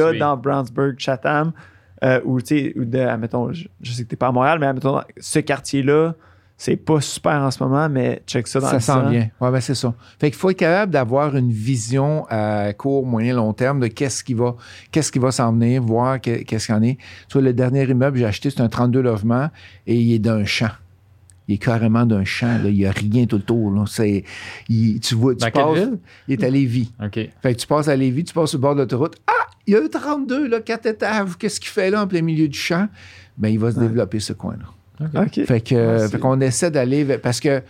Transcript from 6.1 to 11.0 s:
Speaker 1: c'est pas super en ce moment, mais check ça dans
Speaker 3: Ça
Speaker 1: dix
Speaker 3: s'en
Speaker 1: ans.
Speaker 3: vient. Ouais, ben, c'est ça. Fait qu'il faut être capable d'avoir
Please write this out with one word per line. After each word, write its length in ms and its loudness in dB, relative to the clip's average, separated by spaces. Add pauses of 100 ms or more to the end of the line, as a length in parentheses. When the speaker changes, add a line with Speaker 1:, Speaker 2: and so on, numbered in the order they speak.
Speaker 1:
c'est 180 -2
pas 260 0
super 400 -2
en 80 2
ce 140 -4
moment, 260 2
mais 380 -2
check 200 -4
ça 120 -2
dans 100 0
Speaker 3:
Ça 80 2
Speaker 1:
dix 80 0
Speaker 3:
s'en 200 2
Speaker 1:
ans. 40 2
Speaker 3:
vient. 200 2 (100)
Ouais, 120 2
ben, 100 0
c'est 140 -4
ça. 180 -2 (260)
Fait 100 2
qu'il 100 -6
faut 120 2
être 60 -2
capable 340 2
d'avoir 440 2